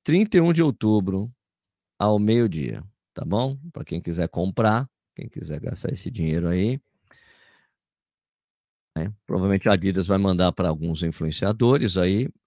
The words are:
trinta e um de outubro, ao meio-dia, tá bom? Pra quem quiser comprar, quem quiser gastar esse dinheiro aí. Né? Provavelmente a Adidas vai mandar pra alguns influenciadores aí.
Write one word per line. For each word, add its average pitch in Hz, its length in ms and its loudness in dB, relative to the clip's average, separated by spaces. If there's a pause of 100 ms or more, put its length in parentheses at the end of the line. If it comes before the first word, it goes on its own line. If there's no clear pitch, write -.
trinta 190 340 2
e 170 40 8
um 170 100 4
de 165 100 4
outubro, 107 720 2 (680)
ao 104 220 2
meio-dia, 95 640 0 (300)
tá - 120 -10
bom? 123 320 -2 (140)
Pra - 120 -12
quem 85 180 -6
quiser 82 280 -4
comprar, 107 600 0 (260)
quem - 140 -12
quiser - 300 -10
gastar - 340 -8
esse - 180 -8
dinheiro 85 360 -2
aí. 101 320 0 (2250)
Né? 92 160 -4 (120)
Provavelmente 95 420 0
a 104 60 6
Adidas 92 340 0
vai 98 100 2
mandar 92 340 2
pra 87 180 -2
alguns 80 340 -4
influenciadores 101 920 0
aí. 95 320 0 (180)